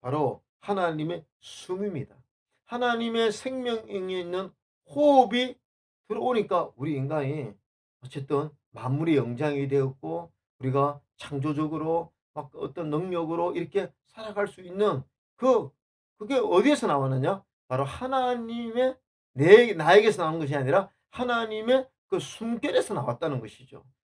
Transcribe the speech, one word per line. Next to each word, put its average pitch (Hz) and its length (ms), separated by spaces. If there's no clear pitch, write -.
바로 131 400
하나님의 170 640
숨입니다. 185 760
하나님의 233 680
생명이 214 880
있는 180 320
호흡이 262 720
들어오니까 214 680
우리 147 200
인간이 139 580
어쨌든 143 460
만물의 143 460
영장이 139 500
되었고 143 640
우리가 139 420
창조적으로 156 920
막 143 220
어떤 160 340
능력으로 170 640
이렇게 180 380
살아갈 208 420
수 - 140
있는 180 420
그, 233 340
그게 220 180
어디에서 214 520
나왔느냐? 139 560
바로 127 160
하나님의, 247 1120
내, 202 400
나에게서 185 500
나온 160 160
것이 147 160
아니라 147 340
하나님의 233 800
그 180 120
숨결에서 208 720
나왔다는 139 460
것이죠. - 440